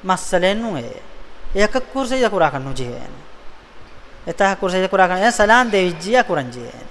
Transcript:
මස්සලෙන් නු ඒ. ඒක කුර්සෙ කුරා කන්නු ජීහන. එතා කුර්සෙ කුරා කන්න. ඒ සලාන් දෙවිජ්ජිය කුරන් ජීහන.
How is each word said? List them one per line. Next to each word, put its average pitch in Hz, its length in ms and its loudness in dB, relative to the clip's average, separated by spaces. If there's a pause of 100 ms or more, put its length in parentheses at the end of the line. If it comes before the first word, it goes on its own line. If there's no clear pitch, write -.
මස්සලෙන් 185 580 2
නු 226 180 -2
ඒ. - 240 -10 (520)
ඒක 208 220 2 (100)
කුර්සෙ 262 420 -2
කුරා 170 240 2
කන්නු 135 220 -6
ජීහන. 123 400 -6 (1120)
එතා 196 300 0
කුර්සෙ 185 320 0
කුරා 190 200 4
කන්න. 185 160 0
ඒ 233 80 6
සලාන් 226 400 4
දෙවිජ්ජිය 190 520 2
කුරන් 147 280 -2
ජීහන. 120 400 -14